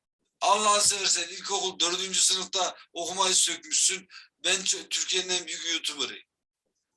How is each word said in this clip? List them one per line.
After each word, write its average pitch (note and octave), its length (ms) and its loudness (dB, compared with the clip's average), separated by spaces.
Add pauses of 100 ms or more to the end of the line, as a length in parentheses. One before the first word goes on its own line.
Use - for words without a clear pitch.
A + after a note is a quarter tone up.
(420)
Allah'ını G#3 420 4
seversen F#3 440 2
ilkokul F#3 520 -4
dördüncü F#3 420 0
sınıfta F#3 560 0 (160)
okumayı F#3 420 0
sökmüşsün. E3+ 720 0 (360)
Ben F#3 180 2
ç-, E3+ 280 -2
Türkiye'nin F#3 400 -2
en F3 180 -2
büyük D#3+ 180 -8
YouTuber'ıyım. D3 640 -4 (680)